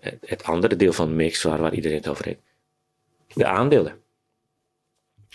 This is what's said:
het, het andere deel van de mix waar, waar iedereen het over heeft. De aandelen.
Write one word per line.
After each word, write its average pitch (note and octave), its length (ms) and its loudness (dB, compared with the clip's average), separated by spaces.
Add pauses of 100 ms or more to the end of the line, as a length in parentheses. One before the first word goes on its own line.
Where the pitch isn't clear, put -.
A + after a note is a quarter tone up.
het, G1+ 200 -10
het - 240 -8
andere F2+ 320 0
deel F2 160 6
van D#2+ 160 0
de D#2+ 60 -2
mix D#2+ 280 0
waar, D#2 160 0
waar D#2+ 160 0
iedereen D2+ 220 -2
het D2+ 120 -6
over C#2+ 160 -6
heeft. - 160 -10 (920)
De - 120 2
aandelen. G#2 560 2 (1300)